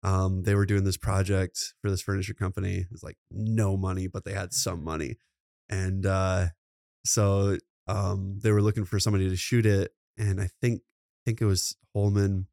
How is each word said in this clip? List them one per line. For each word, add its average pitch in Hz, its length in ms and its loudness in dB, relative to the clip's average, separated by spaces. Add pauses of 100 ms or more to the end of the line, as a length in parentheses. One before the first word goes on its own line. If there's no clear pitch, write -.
um, 95 400 0
they 101 120 2
were 101 100 2
doing 98 180 2
this 98 140 0
project 95 840 -2
for 101 80 -2
this 95 120 -2
furniture 95 320 -4
company. 95 460 -4
It 92 120 -6
was, 80 120 -18
like, - 140 -14 (120)
no 107 460 0
money, 92 320 -2
but 92 160 -10
they 95 100 -10
had 95 200 -6
some 87 300 -4
money. 78 340 -6 (520)
And, 95 360 -2
uh, 92 420 2 (580)
so, 98 520 2 (300)
um, 98 520 -2
they 107 120 4
were 104 100 6
looking 104 240 2
for 101 140 -2
somebody 98 300 2
to 92 60 -2
shoot 117 300 2
it. 98 280 2 (240)
And 98 220 0
I 95 80 -2 (140)
think, 120 200 0 (440)
think 113 160 -2
it 113 40 4
was 95 300 0 (180)
Holman 101 580 2